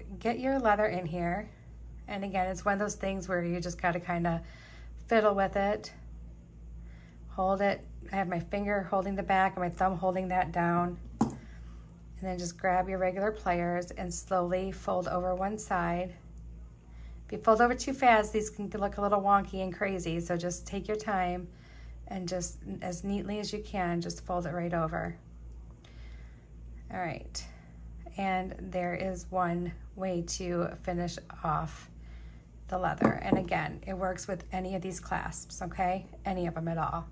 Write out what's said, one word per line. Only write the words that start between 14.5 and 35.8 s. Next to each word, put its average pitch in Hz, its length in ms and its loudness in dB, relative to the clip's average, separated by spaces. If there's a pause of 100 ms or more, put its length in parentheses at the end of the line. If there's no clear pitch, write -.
fold 185 380 0
over 180 260 0
one 196 240 0
side. 175 560 0 (1120)
If - 60 -10
you 202 60 -4
fold 220 220 8
over 240 140 8
too 262 180 -2
fast, 226 400 8
these 214 160 2
can 202 200 -6
look 196 280 0
a 202 40 -2
little 202 200 6
wonky 196 440 6
and 185 100 -2
crazy, 175 460 0
so 175 160 0
just 175 280 -4
take 196 220 -4
your 214 100 0
time 185 520 0 (580)
and 185 220 -4
just 180 300 -2 (220)
as 180 220 -4
neatly 196 380 -2
as 202 120 -4
you 208 60 -2
can, 175 420 0
just 170 240 -6
fold 180 220 -2
it 151 60 -4
right 175 200 -2
over. 170 440 0 (1800)
All 190 80 -4
right, - 440 -6 (720)
and 185 380 0 (160)
there 175 240 0
is 180 360 -2
one 175 420 2 (240)
way 185 260 0
to 175 460 0 (140)
finish 175 360 -2 (240)
off 156 480 -2 (800)
the 185 100 0
leather. 170 440 4
And 190 140 4
again, 165 480 0
it 190 100 -4
works 185 340 -2
with 180 240 -4
any 185 240 -2
of 175 60 -2
these 180 180 -6
clasps, - 600 -6
okay? 185 460 0 (180)